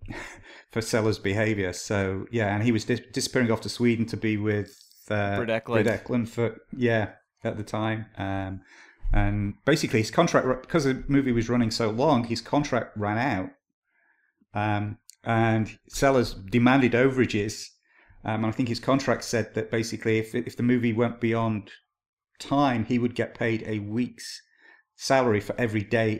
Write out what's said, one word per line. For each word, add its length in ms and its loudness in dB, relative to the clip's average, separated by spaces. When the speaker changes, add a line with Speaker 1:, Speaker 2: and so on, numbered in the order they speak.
Speaker 1:
<laughs> 600 -16
for 100 -4
Sellers' 380 0
behavior. 540 0
So, 580 -4
yeah, 240 0
and 80 -2
he 100 2
was 120 0
dis-, 180 -2
disappearing 380 0
off 120 0
to 60 -8
Sweden 380 0
to 100 -8
be 200 -2
with, 420 -2
uh, 260 0
Speaker 2:
Britt 140 -2
Eklund. 340 0
Speaker 1:
Britt 160 2
Eklund 300 -2
for, 300 -2
yeah, 360 2
at 120 -4
the 80 -8
time. 420 -4
Um, 440 -6
and 420 2
basically 340 2
his 100 -2
contract, 360 4
ru-, 160 0
because 220 0
the 220 0
movie 260 2
was 180 0
running 200 2
so 200 0
long, 340 2
his 160 -4
contract 560 -2
ran 220 -2
out. 320 -2
Um, 440 -2
and 560 0
Sellers 440 2
demanded 600 4
overages. 760 2
Um, 200 -2
and 20 0
I 60 -2
think 180 -2
his 100 -4
contract 440 0
said 300 -2
that 160 -4
basically 480 0
if, 160 -6
if 220 -6
the 60 -4
movie 320 2
went 260 -2
beyond 500 -2
time, 480 0
he 120 2
would 160 0
get 200 -4
paid 320 -2
a 140 -4
week's 600 -6
salary 440 2
for 200 -6
every 220 -2
day 380 0